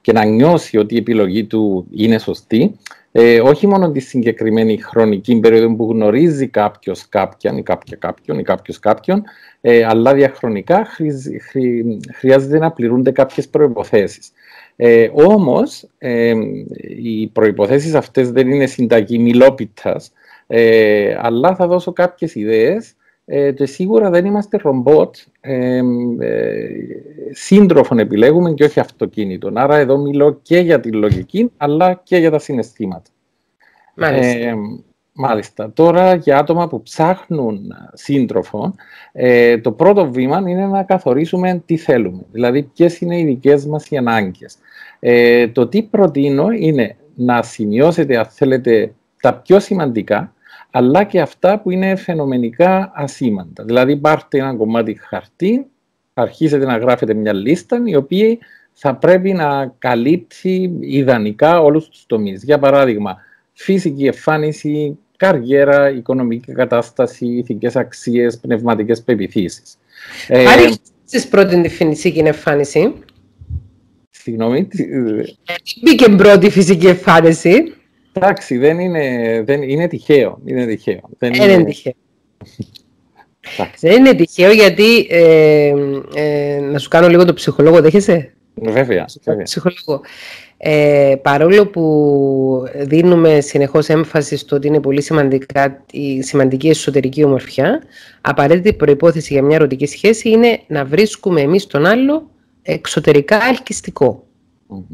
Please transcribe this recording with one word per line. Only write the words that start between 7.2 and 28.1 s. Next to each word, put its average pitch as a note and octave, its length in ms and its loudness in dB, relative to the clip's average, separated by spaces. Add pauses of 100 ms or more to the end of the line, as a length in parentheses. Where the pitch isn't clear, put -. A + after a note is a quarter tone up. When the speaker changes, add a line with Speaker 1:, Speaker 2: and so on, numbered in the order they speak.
Speaker 1:
ή - 60 -8
κάποια - 340 -8
κάποιον - 420 -10
ή D3+ 40 -8
κάποιος - 360 -6
κάποιον, F3+ 440 -2 (380)
ε, A#2 240 4
αλλά A2+ 300 2
διαχρονικά C3+ 720 0
χρειζ-, D3 560 -10
χρει-, A#2 600 -6 (120)
χρειάζεται C3+ 460 2
να D#3+ 120 0
πληρούνται B2+ 400 -2
κάποιες C3+ 380 -2
προϋποθέσεις. A2+ 840 -2 (460)
Ε, A#2 360 4
όμως, F3+ 760 2 (120)
ε, A#2 360 0 (680)
οι A2 240 -6
προϋποθέσεις A2 680 0
αυτές B2+ 360 -2
δεν B2+ 200 0
είναι C#3 160 0
συνταγή A#2 520 -2
μιλόπιτας, A#2+ 960 -2 (400)
Ε, A2 680 2
αλλά B2 340 -2
θα F#3 120 -2
δώσω F3 260 -4
κάποιες F3+ 420 -6
ιδέες. A2+ 580 -2 (320)
Ε, C#3+ 280 -2
και C#3 140 -4
σίγουρα G3 440 -4
δεν F3 140 0
είμαστε G#3 380 -6
ρομπότ. D3 540 0 (240)
Ε, B2+ 360 -4 (440)
ε, A1+ 480 -6 (640)
σύντροφον E3+ 680 4
επιλέγουμε C3+ 540 2